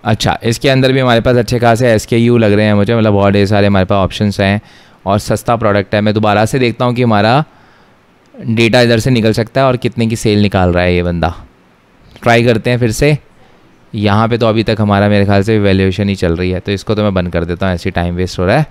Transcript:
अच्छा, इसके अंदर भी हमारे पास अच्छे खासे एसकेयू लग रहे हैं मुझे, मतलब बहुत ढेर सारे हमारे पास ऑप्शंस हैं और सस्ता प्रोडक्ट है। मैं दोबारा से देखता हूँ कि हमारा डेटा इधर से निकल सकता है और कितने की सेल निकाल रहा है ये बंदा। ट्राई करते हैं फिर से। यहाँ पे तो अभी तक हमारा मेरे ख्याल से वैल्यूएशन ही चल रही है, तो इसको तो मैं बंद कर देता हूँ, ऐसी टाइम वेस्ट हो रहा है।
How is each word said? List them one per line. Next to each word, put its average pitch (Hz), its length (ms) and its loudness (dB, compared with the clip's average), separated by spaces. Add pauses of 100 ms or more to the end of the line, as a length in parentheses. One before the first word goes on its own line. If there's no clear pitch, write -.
अच्छा, 110 400 -2
इसके 117 260 -2
अंदर 131 220 2
भी 135 80 0
हमारे 120 220 2
पास 123 160 2
अच्छे 120 220 -2
खासे 117 320 2
एसकेयू 117 460 2
लग 107 160 2
रहे 107 120 2
हैं 107 80 2
मुझे, 101 220 0
मतलब 110 180 2
बहुत 101 200 2
ढेर 101 140 2
सारे 101 200 0
हमारे 95 180 2
पास 101 120 -2
ऑप्शंस 98 420 -2
हैं 101 220 0 (440)
और 98 140 0
सस्ता 113 360 -2
प्रोडक्ट 104 400 -2
है। 104 60 0
मैं 107 120 0
दोबारा 107 320 2
से 135 140 -2
देखता 123 260 -2
हूँ 123 100 0
कि 123 80 -2
हमारा 113 400 2 (920)
डेटा 117 460 0
इधर 117 180 2
से 123 100 -2
निकल 113 240 2
सकता 123 280 -2
है 135 60 2
और 123 100 0
कितने 117 300 -4
की 113 80 -2
सेल 104 260 0
निकाल 95 280 2
रहा 87 140 0
है 90 120 0
ये 87 80 0
बंदा। 85 300 -2 (840)
ट्राई 117 300 2
करते 117 240 0
हैं 120 100 0
फिर 117 120 0
से। 147 260 0 (760)
यहाँ 107 340 0
पे 117 100 -2
तो 117 100 0
अभी 110 160 0
तक 104 160 -2
हमारा 101 300 2
मेरे 101 160 2
ख्याल 101 180 2
से 110 160 0
वैल्यूएशन 95 500 0
ही 98 60 -2
चल 85 200 -2
रही 90 160 -4
है, 90 80 -4
तो 101 120 -8
इसको 101 240 -4
तो 104 80 -2
मैं 101 100 0
बंद 90 180 -2
कर 85 140 -2
देता 87 200 -6
हूँ, 92 100 -2
ऐसी 90 160 -6
टाइम 87 240 -4
वेस्ट 90 240 -6
हो 92 60 -2
रहा 104 120 2
है। 156 140 0